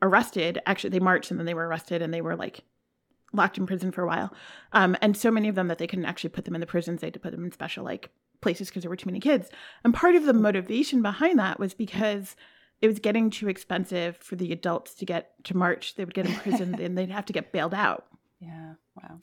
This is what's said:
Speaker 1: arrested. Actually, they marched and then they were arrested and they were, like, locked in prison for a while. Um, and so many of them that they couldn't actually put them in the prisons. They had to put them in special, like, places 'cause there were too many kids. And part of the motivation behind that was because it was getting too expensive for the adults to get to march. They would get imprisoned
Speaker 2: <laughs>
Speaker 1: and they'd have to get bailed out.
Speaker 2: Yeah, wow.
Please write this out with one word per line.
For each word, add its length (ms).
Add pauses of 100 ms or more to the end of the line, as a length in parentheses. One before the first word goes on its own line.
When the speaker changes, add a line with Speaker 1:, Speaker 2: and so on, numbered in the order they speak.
Speaker 1:
arrested. 640
Actually, 240
they 100
marched 300
and 100
then 60
they 80
were 120
arrested 360
and 100
they 80
were, 160
like, 240 (720)
locked 240
in 100
prison 240
for 120
a 40
while. 280 (380)
Um, 280
and 160
so 140
many 180
of 60
them 140
that 100
they 80
couldn't 180
actually 260
put 140
them 100
in 60
the 60
prisons. 340
They 60
had 80
to 60
put 120
them 120
in 60
special, 340
like, 260 (300)
places 300
'cause 120
there 80
were 60
too 120
many 120
kids. 280 (360)
And 100
part 200
of 120
the 80
motivation 640
behind 380
that 200
was 140
because 640 (460)
it 40
was 120
getting 320
too 180
expensive 720
for 180
the 160
adults 440
to 100
get 380
to 120
march. 380
They 100
would 80
get 140
imprisoned 520
Speaker 2:
<laughs> 20
Speaker 1:
and 180
they'd 120
have 140
to 80
get 200
bailed 200
out. 320 (360)
Speaker 2:
Yeah, 340 (220)
wow. 260